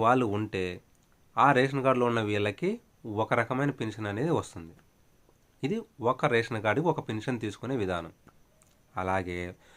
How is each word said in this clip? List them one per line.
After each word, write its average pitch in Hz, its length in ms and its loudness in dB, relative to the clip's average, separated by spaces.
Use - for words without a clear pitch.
వాళ్ళు 123 220 4
ఉంటే 101 300 -2
ఆ 139 40 8
రేషన్ 135 280 2
కార్డులో 123 260 4
ఉన్న 113 180 2
వీళ్ళకి 104 400 0
ఒక 107 180 0
రకమైన 135 400 0
పింఛన్ 107 320 -6
అనేది 143 200 -2
వస్తుంది. 82 300 -16
ఇది 196 100 -2
ఒక 143 220 0
రేషన్ 113 300 0
కార్డుకి 113 280 2
ఒక 143 160 -2
పింఛన్ 117 340 -4
తీసుకునే 117 400 -6
విధానం. 87 300 -4
అలాగే 92 400 -2